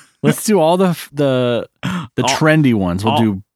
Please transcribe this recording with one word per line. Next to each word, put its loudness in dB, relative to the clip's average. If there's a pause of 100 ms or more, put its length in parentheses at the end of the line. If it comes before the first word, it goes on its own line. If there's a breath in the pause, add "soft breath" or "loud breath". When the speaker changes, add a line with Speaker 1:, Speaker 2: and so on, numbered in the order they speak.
Speaker 1:
<laughs> -20
Speaker 2:
Let's 0
do 2
all 2
the 2
f-, -4
the, -2 (140)
the -6
Speaker 1:
All -2
Speaker 2:
trendy 2
ones. -2
We'll 0
Speaker 1:
all 0
Speaker 2:
do -2 (140)